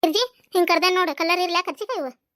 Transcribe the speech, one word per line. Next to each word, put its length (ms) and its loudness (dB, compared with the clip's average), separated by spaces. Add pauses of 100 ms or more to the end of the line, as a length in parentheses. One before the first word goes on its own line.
ಇರ್ಜಿ, 380 0 (100)
ಹಿಂಗ್ 160 2
ಕರ್ದೆ 220 2
ನೋಡು, 260 0
ಕಲರ್ 240 0
ಇರ್ಲ್ಯಾ 220 0
ಕರ್ಚಿಕಾಯಿ 380 -8
ಇವು? 360 -10